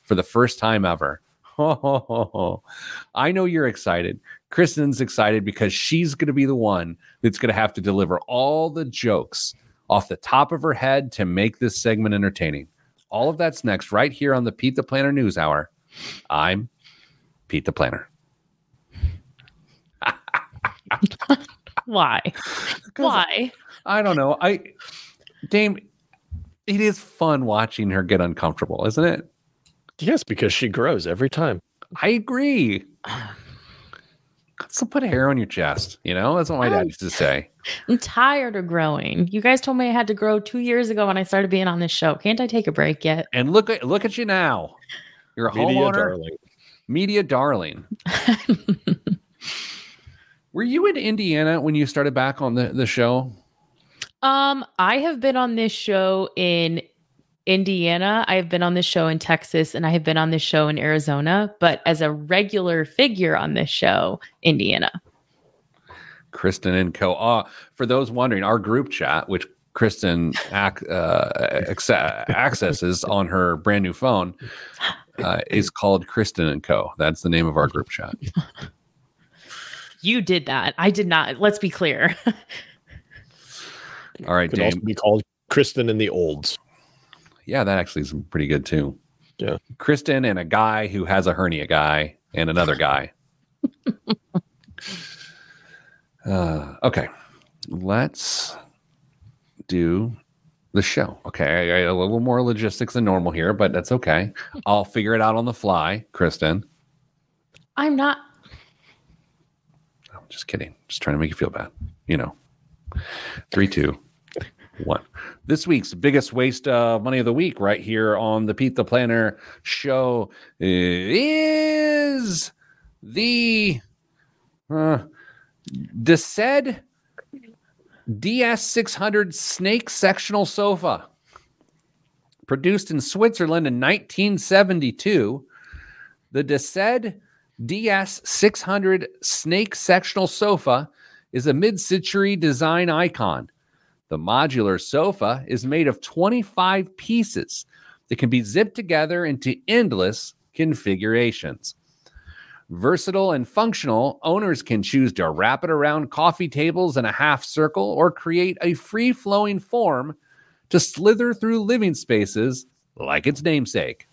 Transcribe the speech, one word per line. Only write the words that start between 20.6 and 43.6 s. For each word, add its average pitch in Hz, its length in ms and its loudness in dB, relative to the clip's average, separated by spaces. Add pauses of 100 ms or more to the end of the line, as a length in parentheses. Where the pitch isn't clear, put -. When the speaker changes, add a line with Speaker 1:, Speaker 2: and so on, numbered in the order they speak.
Speaker 2:
Why? 170 360 2 (720)
Speaker 1:
'Cause - 120 -2
Speaker 2:
Why? 233 460 0 (340)
Speaker 1:
I 208 160 0
don't 190 140 2
know. 143 260 2
I, 185 180 2 (920)
Dame, 208 280 2 (880)
it 202 140 0
is 214 180 2
fun 147 460 0
watching 107 460 0
her 95 120 2
get 92 180 4
uncomfortable, 82 640 -2
isn't 113 180 2
it? - 280 0 (680)
Speaker 3:
Yes, 240 240 2
because 107 280 0
she - 160 0
grows 117 400 0
every 107 220 0
time. 139 320 -2 (400)
Speaker 1:
I 180 80 2
agree. 233 760 0 (1800)
So - 160 -4
put 269 180 -2
a 247 40 -2
hair 135 220 2
on 135 80 2
your 113 80 0
chest, - 580 -4
you 87 100 -2
know? 113 220 2
That's 170 140 0
what 151 100 -2
my 123 100 2
dad 101 120 2
Speaker 2:
I'm 87 60 -2
Speaker 1:
used 78 140 -12
to 92 80 -6
say. 71 400 0 (380)
Speaker 2:
I'm 240 100 4
tired 254 580 0
of 180 120 -4
growing. 170 640 0
You 208 100 -2
guys 254 200 4
told 262 160 -2
me 247 100 2
I 240 40 0
had 233 160 2
to 214 60 0
grow 214 260 2
two 226 200 -6
years 240 300 0
ago 208 180 0
when 190 100 2
I 190 60 0
started 196 280 2
being 190 160 2
on 175 120 0
this 170 120 0
show. 156 240 2
Can't 226 260 0
I 247 60 0
take 226 200 -2
a 156 40 0
break 151 340 0
yet? 156 260 0
Speaker 1:
And 127 220 0
look 208 160 6